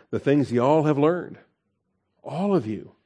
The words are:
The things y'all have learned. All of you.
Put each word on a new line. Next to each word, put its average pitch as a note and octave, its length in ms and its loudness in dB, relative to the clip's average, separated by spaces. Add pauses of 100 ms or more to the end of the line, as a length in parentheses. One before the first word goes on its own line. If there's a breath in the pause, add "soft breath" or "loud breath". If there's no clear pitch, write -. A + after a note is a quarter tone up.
(100)
The A2+ 80 -4
things C#3 320 2
y'all C3+ 340 2
have D3+ 140 2
learned. D#3+ 400 -2 (880)
All F#3+ 320 -2
of B2 100 0
you. G#2+ 260 -10 (140)